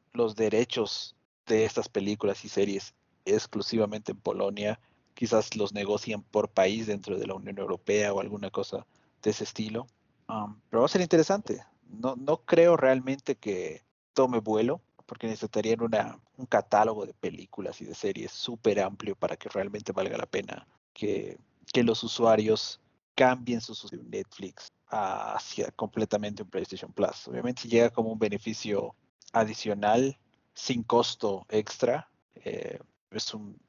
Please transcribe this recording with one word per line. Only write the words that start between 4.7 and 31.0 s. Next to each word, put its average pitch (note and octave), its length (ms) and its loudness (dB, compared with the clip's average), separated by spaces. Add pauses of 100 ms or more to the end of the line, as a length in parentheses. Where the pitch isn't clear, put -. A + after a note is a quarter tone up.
Quizás A2 420 0
los G2+ 180 -2
negocian G#2 500 -4
por G#2 260 0
país G#2 380 2
dentro G2+ 300 -4
de G#2+ 100 -4
la G2 80 -6
Unión G2+ 220 -10
Europea G2+ 560 0
o G2 80 0
alguna G2+ 280 -6
cosa - 360 -6 (360)
de C#3 100 2
ese A#2 120 -4
estilo. A2 440 -6 (400)
Am, G#2+ 320 -8 (100)
pero A2+ 120 4
va C3+ 40 8
a D3+ 40 4
ser F#3 120 4
interesante. E3+ 640 2 (260)
No, A#2+ 260 -4
no C#3 300 0
creo E3+ 320 8
realmente C3 580 2
que F2 480 -6 (300)
tome B2+ 260 4
vuelo, A2 420 0 (240)
porque - 220 -10
necesitarían A2 540 -2
una, G#2+ 380 -2 (180)
un B2+ 80 -10
catálogo G#2+ 600 2
de A#2 80 -16
películas - 680 -10
y - 40 -12
de D#2+ 100 -12
series G#2+ 360 -4
súper A2+ 480 0
amplio G2 360 -2
para - 220 -2
que G#2+ 120 -12
realmente G3+ 420 -6
valga - 260 -2
la - 100 -6
pena - 400 -6 (260)
que, F#2+ 440 -4 (360)
que B2 100 4
los A2+ 200 2
usuarios A2 760 4 (360)
cambien B2 440 2
su A2 160 -12
suscripción - 360 -14
de G2 80 -6
Netflix - 520 -12 (160)
hacia - 840 -4
completamente G#2 720 -4
un F#2 60 -14
PlayStation - 440 -8
Plus. - 340 -2
Obviamente, B2 360 -6
si A#2+ 60 -12
llega A#2 200 6
como A2+ 220 0
un A2 80 -6
beneficio G#2 760 -2 (380)
adicional, A2 840 2 (360)
sin A#2+ 300 -4
costo A2 640 0